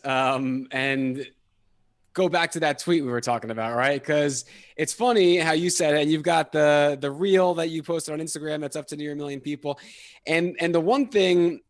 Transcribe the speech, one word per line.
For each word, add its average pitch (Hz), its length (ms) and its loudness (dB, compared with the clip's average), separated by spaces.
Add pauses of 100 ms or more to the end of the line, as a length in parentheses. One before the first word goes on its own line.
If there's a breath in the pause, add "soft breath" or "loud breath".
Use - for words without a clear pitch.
um, 131 640 -2
and 135 560 -2 (880)
go 185 160 2
back 165 220 0
to 170 80 -8
that 151 180 0
tweet 170 260 0
we 127 60 -4
were 120 100 -2
talking 117 300 -4
about, 113 260 -4
right? 135 280 0
'Cause 147 420 0 (320 loud breath)
it's 156 160 -4
funny 208 440 4
how 160 160 2
you 170 180 0
said 151 240 2
it, 151 60 2
and 147 100 2
you've 156 100 0
got 160 300 0
the, 147 500 4
the 143 80 -4
reel 185 460 2
that 165 140 -2
you 160 120 -6
posted 160 320 -4
on 151 60 -6
Instagram 151 420 -6
that's 143 140 -8
up 151 140 -8
to 151 60 -10
near 147 180 -8
a - 20 -8
million 143 240 -8
people. 143 400 -6 (480 loud breath)
And, 170 320 0
and 170 160 0
the 170 40 4
one 240 280 2
thing 175 640 2